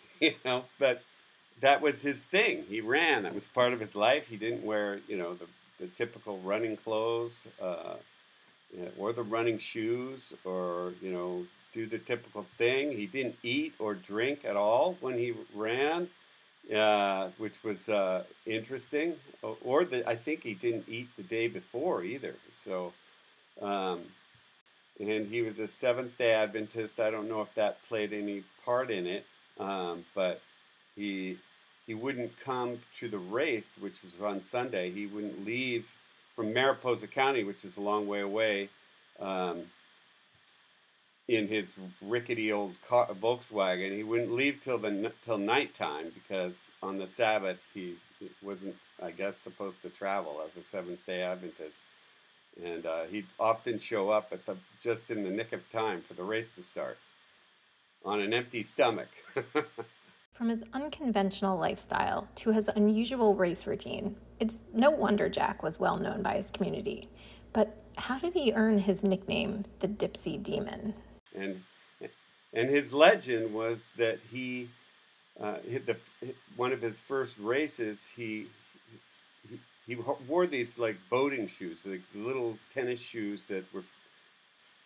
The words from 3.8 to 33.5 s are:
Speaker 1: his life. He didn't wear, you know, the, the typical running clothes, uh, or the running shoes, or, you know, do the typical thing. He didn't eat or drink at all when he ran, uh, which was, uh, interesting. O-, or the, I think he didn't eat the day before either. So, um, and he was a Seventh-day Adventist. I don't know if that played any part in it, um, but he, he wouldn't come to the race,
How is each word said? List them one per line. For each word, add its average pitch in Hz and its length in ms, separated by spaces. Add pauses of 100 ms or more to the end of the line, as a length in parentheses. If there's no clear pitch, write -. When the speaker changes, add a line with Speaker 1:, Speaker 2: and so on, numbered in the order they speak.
Speaker 1:
his 104 140
life. 120 340
He 117 80
didn't 104 260
wear, 104 460
you 107 80
know, 87 180
the, 87 120 (320)
the 92 100
typical 110 500
running 104 380
clothes, 117 720 (140)
uh, 85 360 (1000)
or 104 160
the 120 100
running 113 360
shoes, 123 760 (120)
or, 90 580
you 95 100
know, 90 340 (260)
do 113 140
the 110 120
typical 117 460 (120)
thing. 135 360
He 104 140
didn't 123 360
eat 143 360
or 107 160
drink 113 500
at 101 120
all 123 440
when 127 180
he 120 160 (200)
ran, 139 540 (680)
uh, 101 540 (100)
which 107 240
was, 104 260
uh, 92 360 (220)
interesting. 131 720 (260)
O-, 110 200
or 139 220
the, 127 240
I 113 80
think 151 260
he 110 120
didn't 113 340
eat 117 280
the 107 60
day 113 260
before 117 540
either. 110 340 (280)
So, 92 280 (680)
um, 95 420 (960)
and 107 300
he 117 140
was 107 160
a 107 100
Seventh-day 123 640
Adventist. 107 680
I 110 100
don't 110 180
know 110 140
if 101 120
that 104 240 (100)
played 107 240
any 101 320 (200)
part 123 260
in 92 160
it, 95 200 (340)
um, 92 440 (100)
but 92 260 (560)
he, 95 420 (480)
he 113 80
wouldn't 120 460
come 123 400 (180)
to 120 100
the 104 100
race, 107 600